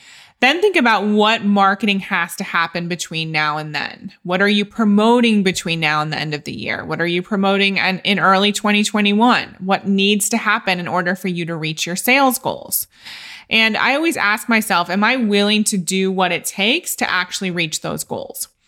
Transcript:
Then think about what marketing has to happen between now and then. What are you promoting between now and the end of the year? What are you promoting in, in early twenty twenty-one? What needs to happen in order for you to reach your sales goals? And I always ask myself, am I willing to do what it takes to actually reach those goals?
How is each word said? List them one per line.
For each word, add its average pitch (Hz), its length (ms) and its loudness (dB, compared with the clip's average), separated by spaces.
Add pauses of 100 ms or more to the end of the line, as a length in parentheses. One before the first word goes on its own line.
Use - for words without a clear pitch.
(400)
Then 277 200 4
think 392 160 2
about 226 300 2
what 208 400 2
marketing 202 560 2
has 170 340 -4
to 196 80 -6
happen 175 460 -2
between 160 420 -6
now 151 260 0
and 151 160 -8
then. - 380 -8 (120)
What 185 180 0
are 202 80 4
you 208 160 2
promoting 220 760 4
between 175 380 -2
now 151 220 0
and 156 100 -4
the 151 80 -6
end 151 140 -6
of 147 100 -6
the - 80 -10
year? - 320 -8
What - 160 -6
are 170 80 0
you 175 140 -2
promoting 196 560 0
in, 185 220 0
in 196 200 0
early 190 320 4
twenty 208 320 2
twenty-one? 208 800 2
What 185 260 -2
needs 196 400 2
to 233 100 0
happen 208 440 -2
in 170 80 -8
order 180 260 -2
for 185 140 -6
you 175 160 -4
to 170 100 -6
reach 156 300 -6
your 175 100 -6
sales 262 440 2
goals? - 480 -6 (600)
And 220 280 4
I 254 180 2
always 320 220 0
ask 208 320 -2
myself, 190 400 0
am 202 160 0
I 247 100 2
willing 208 500 2
to 208 120 -2
do 190 340 0
what 185 220 0
it 165 100 -4
takes 240 540 -2
to - 120 -2
actually 180 420 -2
reach 165 280 -4
those 160 240 -6
goals? - 460 -10 (180)